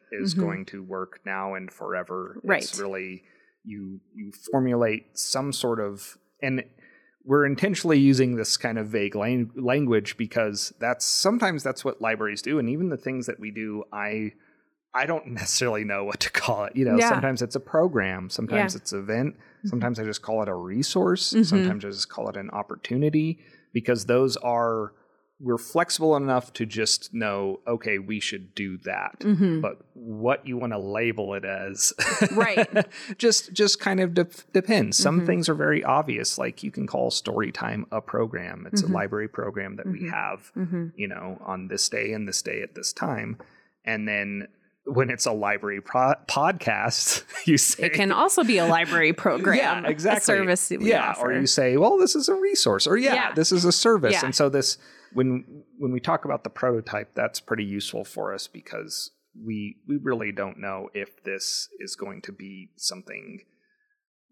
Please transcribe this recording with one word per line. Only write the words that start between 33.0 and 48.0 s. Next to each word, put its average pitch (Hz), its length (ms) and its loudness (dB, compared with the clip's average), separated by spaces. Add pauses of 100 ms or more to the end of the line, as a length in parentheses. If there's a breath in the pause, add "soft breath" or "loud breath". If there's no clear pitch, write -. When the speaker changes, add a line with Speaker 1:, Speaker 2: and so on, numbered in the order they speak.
Speaker 1:
just, 220 340 2
just 202 300 2
kind 190 180 0
of 180 140 2
de-, 175 140 4 (260)
depends. 190 420 2
Some 151 220 4
Speaker 2:
Mm-hmm. 175 80 2
Speaker 1:
things 170 240 2
are 160 40 4
very 151 300 2
obvious, 131 540 0
like 123 260 -6
you - 80 -6
can 135 160 -6
call 123 240 0
Storytime 110 800 -4
a 110 80 -2
program. 95 720 -4
It's 208 100 2
Speaker 2:
Mm-hmm. 175 120 2
Speaker 1:
a - 20 0
library 104 320 -2
program 98 480 -8
that 107 120 -10
we 185 160 -6
Speaker 2:
Mm-hmm. 170 60 -6
Speaker 1:
have, 156 460 -6
Speaker 2:
Mm-hmm. 175 300 -4 (100)
Speaker 1:
you 101 140 -6
know, 92 360 -10
on 95 220 -8
this 98 220 -2
day 113 240 -4
and 107 160 -6
this 92 120 -4
day 110 200 -6
at - 120 -12
this - 200 -8
time. 113 440 -6 (460 loud breath)
And 107 240 -4
then 101 400 -4 (380)
when 127 240 2
it's 120 160 -2
a 120 80 0
library 101 480 -2
pro-, 127 320 2 (160)
podcast, 123 920 0 (120)
<laughs> - 100 -8
you 156 120 6
say - 300 2
Speaker 2:
It 151 60 -2
can 196 200 2